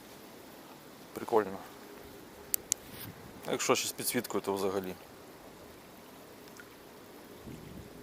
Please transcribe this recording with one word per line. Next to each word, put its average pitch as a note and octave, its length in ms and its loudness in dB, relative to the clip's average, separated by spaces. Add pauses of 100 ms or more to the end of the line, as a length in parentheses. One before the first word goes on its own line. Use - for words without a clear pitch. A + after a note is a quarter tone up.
(1160)
Прикольно. G#2 440 6 (1900)
А - 60 4
якщо C3+ 220 8
ще - 140 6
з - 40 2
підсвіткою, A2 500 4
то G2 120 6
взагалі. F#2+ 400 4 (3000)